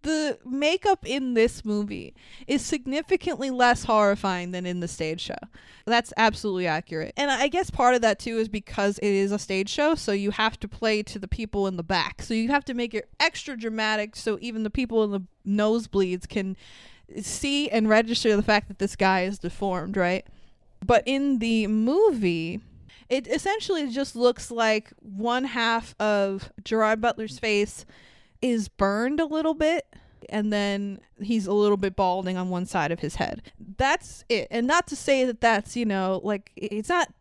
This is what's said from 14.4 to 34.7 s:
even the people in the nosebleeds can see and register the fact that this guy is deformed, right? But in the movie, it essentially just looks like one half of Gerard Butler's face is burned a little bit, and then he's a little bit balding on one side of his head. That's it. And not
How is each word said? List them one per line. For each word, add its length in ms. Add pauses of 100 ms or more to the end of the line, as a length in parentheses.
even 220
the 80
people 320
in 80
the 100 (260)
nosebleeds 800
can 300 (640)
see 480
and 180
register 480
the 80
fact 260
that 100
this 160
guy 260
is 160
deformed, 580
right? 300 (580)
But 220
in 320
the 300
movie, 920 (480)
it 200
essentially 640
just 240
looks 340
like 500
one 440
half 560
of 520 (120)
Gerard 380
Butler's 360
face 480 (560)
is 280
burned 500
a 60
little 280
bit, 320 (440)
and 220
then 480 (220)
he's 240
a 80
little 240
bit 180
balding 420
on 120
one 160
side 260
of 100
his 140
head. 280 (340)
That's 520
it. 200
And 160
not 220